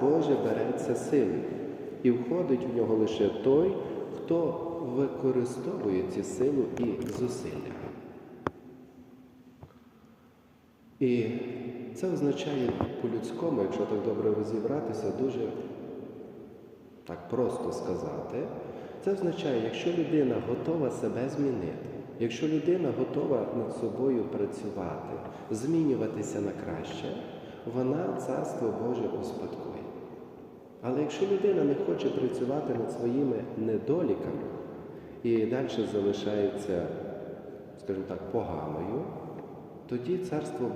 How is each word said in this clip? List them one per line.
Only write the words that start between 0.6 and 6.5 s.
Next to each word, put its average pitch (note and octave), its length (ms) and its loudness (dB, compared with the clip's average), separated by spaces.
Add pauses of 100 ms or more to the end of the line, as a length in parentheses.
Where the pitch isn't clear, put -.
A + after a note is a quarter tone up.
силою, F#2+ 480 4 (600)
і B2 80 8
входить C3 640 2
в A#2 40 0
нього A2 180 4
лише G#2+ 340 4
той, D3+ 440 6 (440)
хто - 520 0 (280)
використовує B2+ 1080 2 (120)
цю G#2 80 0
силу C3 420 2 (140)